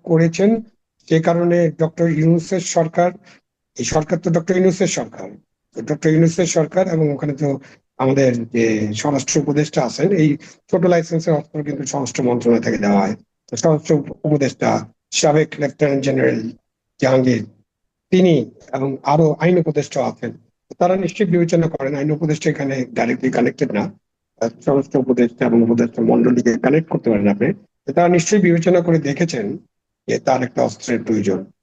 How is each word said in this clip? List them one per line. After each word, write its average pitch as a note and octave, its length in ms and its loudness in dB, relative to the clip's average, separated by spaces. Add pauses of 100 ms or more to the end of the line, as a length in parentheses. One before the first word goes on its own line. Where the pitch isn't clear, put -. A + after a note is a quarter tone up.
করেছেন। F3 600 2 (460)
সে D#3+ 120 4
কারণে E3+ 580 2
ডক্টর E3 320 0
ইউনূসের E3 500 2
সরকার, F3 500 0 (680)
এই B2 60 -6
সরকার D#3 340 -2
তো F3 120 -4
ডক্টর E3 260 0
ইউনূসের F#3 300 2
সরকার, A2 440 -8 (440)
তো A2+ 80 -10
ডক্টর D3 280 -2
ইউনূসের E3 360 2
সরকার F3 420 0
এবং D#3+ 240 0
ওখানে D3 200 -4
তো C#3 280 -2 (380)
আমাদের B2+ 500 0
যে A2 460 0
স্বরাষ্ট্র C#3+ 460 -2
উপদেষ্টা D3+ 420 -2
আছেন, C#3 300 -2
এই D#3 240 2 (340)
ছোট F3+ 160 2
লাইসেন্সের E3 480 0
অস্ত্র D3 280 -6
কিন্তু C#3+ 240 -8
স্বরাষ্ট্র C#3 360 -6
মন্ত্রণালয় A#2+ 400 0
থেকে A2 160 -2
দেওয়া G2+ 220 2
হয়। G2 140 -2 (360)
তো - 60 -8
স্বরাষ্ট্র D#3 380 0
উপ-, - 300 -4
উপদেষ্টা, A#2+ 640 -2 (220)
সাবেক D3+ 480 0
লেফটেন্যান্ট C#3 460 -2
জেনারেল B2+ 460 0 (520)
জাহাঙ্গীর, B2+ 440 2 (640)
তিনি F3 400 4 (220)
এবং C3+ 300 -4
আরো D3+ 360 2
আইন F3+ 200 2
উপদেষ্টা D3 480 -2
আছেন, A#2 260 -8 (460)
তারা F3+ 180 2
নিশ্চয়ই F#3+ 340 -2
বিবেচনা E3+ 380 2
করেন। C#3 260 -4
আইন D3 160 -2
উপদেষ্টা D3+ 400 -2
এখানে C3+ 420 -4
ডাইরেক্টলি B2 380 -2
কানেক্টেড B2 420 -2
না, G#2 80 -2 (600)
আহ, A2+ 80 -2 (120)
স্বরাষ্ট্র C#3 380 0
উপদেষ্টা B2 480 0
এবং A#2 160 4
উপদেষ্টা A#2 400 0
মন্ডলীকে A#2+ 560 2
কানেক্ট D3+ 300 0
করতে - 220 -2
পারেন G#2 180 2
আপনি। G#2 240 0 (340)
তো C#3 60 -8
তারা E3+ 160 2
নিশ্চয়ই F3+ 320 2
বিবেচনা F3 400 2
করে E3+ 180 2
দেখেছেন C#3 600 -4 (500)
যে A#2 100 -2
তার B2+ 240 0
একটা B2 200 -4
অস্ত্রের A2+ 420 -4
প্রয়োজন। G2 400 -2 (180)